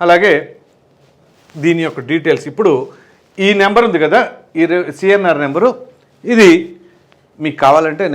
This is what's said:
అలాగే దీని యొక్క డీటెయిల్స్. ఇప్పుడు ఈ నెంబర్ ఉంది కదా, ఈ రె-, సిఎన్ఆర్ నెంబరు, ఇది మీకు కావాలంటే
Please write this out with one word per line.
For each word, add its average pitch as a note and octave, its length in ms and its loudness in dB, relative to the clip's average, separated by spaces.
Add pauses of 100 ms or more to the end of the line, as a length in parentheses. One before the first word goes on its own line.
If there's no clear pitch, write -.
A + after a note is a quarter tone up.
అలాగే F3 280 2 (1300)
దీని E3 240 0
యొక్క C#3 120 -10 (120)
డీటెయిల్స్. D#3+ 400 -2
ఇప్పుడు F#3+ 220 0 (720)
ఈ G3+ 40 4 (120)
నెంబర్ A3 280 2
ఉంది E3+ 160 -2
కదా, G#3 160 2 (400)
ఈ E3 100 0
రె-, F3 160 -2 (140)
సిఎన్ఆర్ F#3 440 0
నెంబరు, E3+ 240 0 (540)
ఇది A3+ 260 4 (920)
మీకు D3 220 -6
కావాలంటే D#3 380 2 (120)